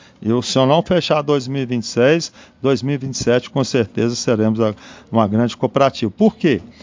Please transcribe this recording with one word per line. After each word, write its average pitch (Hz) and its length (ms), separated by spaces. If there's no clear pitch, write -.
E - 60
se - 160
eu 131 80
não 156 160
fechar 151 400
dois 139 240
mil 135 160
e - 20
vinte 120 180
e - 40
seis, 147 440
dois 131 220
mil 139 100
e 143 60
vinte 131 160
e - 20
sete, 123 320
com 139 140
certeza 117 520
seremos 110 440
a, 107 160
uma 110 160
grande 110 300
cooperativa. 127 540
Por - 240
quê? 147 260